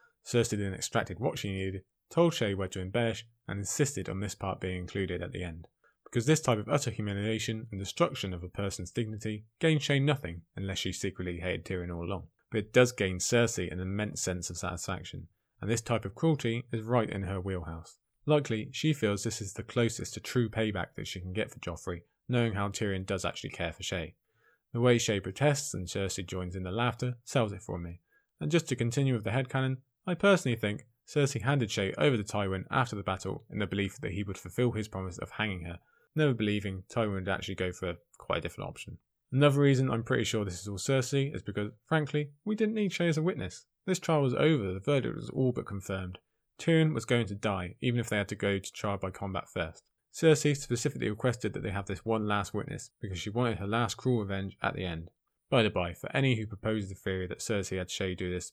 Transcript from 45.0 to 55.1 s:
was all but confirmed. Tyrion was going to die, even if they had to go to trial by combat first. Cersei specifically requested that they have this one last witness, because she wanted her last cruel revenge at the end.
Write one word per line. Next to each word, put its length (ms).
was 140
all 220
but 140
confirmed. 540
Tyrion 340
was 120
going 220
to 80
die, 460
even 180
if 100
they 80
had 120
to 60
go 220
to 140
trial 260
by 140
combat 380
first. 340
Cersei 460
specifically 520
requested 440
that 80
they 80
have 160
this 180
one 240
last 260
witness, 360
because 200
she 100
wanted 300
her 80
last 300
cruel 240
revenge 420
at 120
the 100
end. 260